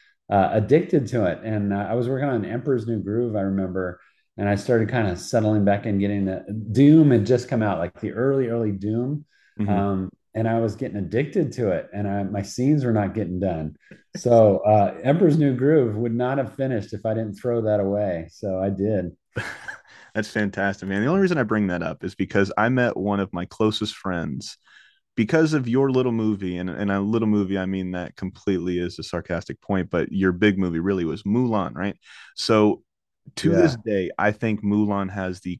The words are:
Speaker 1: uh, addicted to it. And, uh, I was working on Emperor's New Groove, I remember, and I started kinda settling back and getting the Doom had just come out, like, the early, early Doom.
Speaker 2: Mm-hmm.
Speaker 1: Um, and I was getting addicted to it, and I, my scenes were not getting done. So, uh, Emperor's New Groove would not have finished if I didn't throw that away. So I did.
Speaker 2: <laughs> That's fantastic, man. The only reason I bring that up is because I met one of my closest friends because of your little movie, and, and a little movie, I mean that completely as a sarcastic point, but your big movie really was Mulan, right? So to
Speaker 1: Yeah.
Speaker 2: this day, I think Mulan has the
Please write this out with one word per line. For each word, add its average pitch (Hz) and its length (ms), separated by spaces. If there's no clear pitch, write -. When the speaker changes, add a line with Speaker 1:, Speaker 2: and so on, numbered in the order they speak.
Speaker 1:
uh, 98 220
addicted 110 560
to 113 180
it. 85 180
And, 104 300
uh, 101 160
I 113 60
was 120 120
working 135 220
on 113 160
Emperor's 117 420
New 113 140
Groove, 107 340
I 101 60
remember, 95 580
and 101 100
I 101 80
started 113 340
kinda 107 280
settling 107 480
back 101 200
and 101 140
getting 101 260
the 92 200
Doom 143 400
had 107 140
just 123 240
come 117 120
out, 98 180
like, 87 200
the 107 120
early, 135 360
early 113 240
Doom. 117 540
Speaker 2:
Mm-hmm. 104 100
Speaker 1:
Um, 98 400
and 110 120
I 113 120
was 107 160
getting 117 220
addicted 123 560
to 110 180
it, 82 200
and 101 160
I, 101 160
my 98 200
scenes 135 420
were 117 80
not 101 220
getting 92 240
done. 80 360
So, 113 440
uh, 104 440
Emperor's 156 360
New 139 160
Groove 131 400
would 113 180
not 123 240
have 120 180
finished 131 380
if 101 120
I 110 100
didn't 110 180
throw 117 300
that 107 160
away. 98 520
So 95 280
I 98 100
did. 98 480
Speaker 2:
<laughs> 117 80
That's 110 160
fantastic, 98 580
man. 98 140
The 117 60
only 185 140
reason 175 180
I 127 40
bring 107 240
that 87 160
up 80 200
is 92 120
because 95 400
I 107 140
met 123 260
one 101 240
of 98 140
my 87 120
closest - 500
friends 82 640
because 156 380
of 131 140
your 131 240
little 127 220
movie, 101 440
and, 90 120
and 101 200
a 98 120
little 113 260
movie, 101 300
I 95 80
mean 95 260
that 90 240
completely 90 640
as 87 200
a - 40
sarcastic - 560
point, 95 300
but 85 240
your 95 180
big 95 260
movie 87 220
really 92 240
was 80 200
Mulan, 107 520
right? 95 220
So 107 480
to 165 160
Speaker 1:
Yeah. 170 60
Speaker 2:
this 151 180
day, 98 320
I 104 140
think 107 320
Mulan 101 480
has 92 300
the 90 180